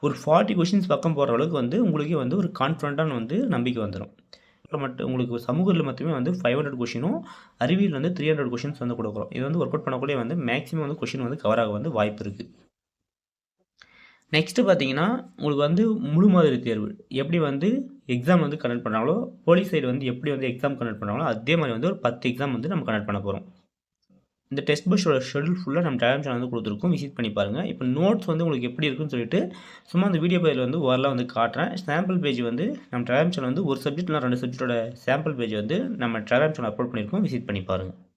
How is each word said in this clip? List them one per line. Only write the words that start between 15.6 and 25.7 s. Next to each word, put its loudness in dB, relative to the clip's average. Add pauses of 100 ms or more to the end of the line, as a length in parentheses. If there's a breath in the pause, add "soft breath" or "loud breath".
வந்து 4 (220)
முழு 6
மாதிரி 8
தேர்வு -2 (280)
எப்படி 0
வந்து 0 (400)
எக்ஸாம் 4
வந்து -2
கண்டக்ட் -4
பண்ணாங்களோ, 2 (260)
போலீஸ் 4
சைடு 0
வந்து -2
எப்படி -2
வந்து -2
எக்ஸாம் -2
கண்டக்ட் -4
பண்ணாங்களோ, -2
அதே 0
மாதிரி 2
வந்து 0
ஒரு -2
பத்து -2
எக்ஸாம் -2
வந்து -4
நம்ம -2
கண்டக்ட் -2
பண்ண -2
போறோம். -6 (1080)
இந்த 6
டெஸ்ட் 2
பேட்சோட 4
ஷெட்யூல் 0
ஃபுல்லா 0